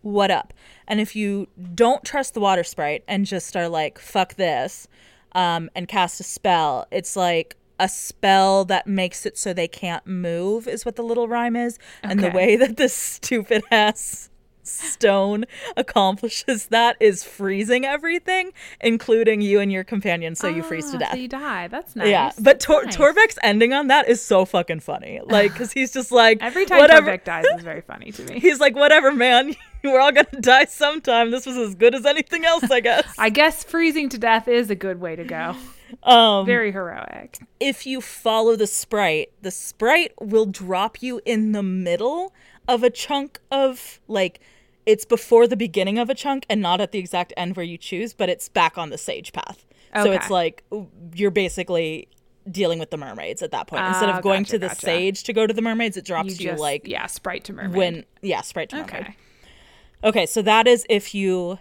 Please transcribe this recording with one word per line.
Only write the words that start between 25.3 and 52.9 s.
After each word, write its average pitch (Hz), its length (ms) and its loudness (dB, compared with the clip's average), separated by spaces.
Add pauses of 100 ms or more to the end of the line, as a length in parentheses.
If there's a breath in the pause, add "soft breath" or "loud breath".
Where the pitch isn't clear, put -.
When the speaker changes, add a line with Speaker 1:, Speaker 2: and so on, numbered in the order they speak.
Speaker 1:
'cause 240 200 -10
he's 262 200 -4
just 254 200 -6
like, 226 260 8
Speaker 2:
<sighs> - 20 -10
Every 254 260 -2
time 349 120 6
Speaker 1:
"Whatever." 302 320 10
Speaker 2:
Torbeck 185 140 -8
dies 170 220 -2 (100)
is 339 80 -14
very 226 160 -12
funny - 320 -18
to - 100 -18
me. - 180 -12
Speaker 1:
<laughs> 349 60 4
He's 285 140 4
like, 269 160 4
"Whatever, 285 360 6
man. 254 440 4 (120)
<laughs> - 140 -16
We're 269 160 2
all 277 140 6
gonna 285 160 4 (120)
die 262 260 6
sometime. 254 680 0
This 247 140 -6
was 254 100 -8
as 214 180 -4
good 233 220 6
as 240 100 -2
anything 311 380 -2
else, 330 260 2
I 254 80 4
guess." 233 240 2 (120)
Speaker 2:
<laughs> - 40 -14
I 220 120 2
guess 302 340 2
freezing 320 460 -2
to 240 80 -12
death 226 280 2
is 240 240 0
a 196 60 -2
good 180 240 -8
way 165 160 -8
to 170 80 -12
go. 170 320 -8 (480 loud breath)
Speaker 1:
Um, 220 420 6
Speaker 2:
Very 233 260 0
heroic. - 640 -12 (220)
Speaker 1:
if 277 260 -2
you 262 140 -8
follow 226 560 0
the 208 100 0
sprite, 180 640 -2 (120)
the 185 80 -8
sprite 302 680 0
will 220 260 2
drop 190 560 -6
you 247 240 -8
in 220 260 0
the 202 100 -2
middle 196 720 -4 (340 soft breath)
of 247 160 2
a 247 60 4
chunk 277 520 -4 (100)
of, 269 580 -2
like, 190 320 -2 (460 soft breath)
it's 214 180 4
before 233 420 4
the 240 100 0
beginning 196 420 -2
of 233 100 -2
a 269 60 -2
chunk 277 340 -6
and 220 140 -2
not 180 180 0
at 202 120 -4
the 208 60 -6
exact 180 380 -6
end 175 200 -6
where 175 100 -8
you 170 100 -12
choose, 208 380 -10
but 185 160 -2
it's - 180 -6
back 165 300 0
on 165 100 -8
the 147 80 -12
sage - 380 -12
path. - 320 -14 (360 soft breath)
So 202 100 4
it's 185 140 -2
Speaker 2:
Okay. - 80 -4
Speaker 1:
like, 170 300 -2 (500)
you're 196 160 0
basically 170 800 -4 (420)
dealing 170 280 -2
with 160 120 -10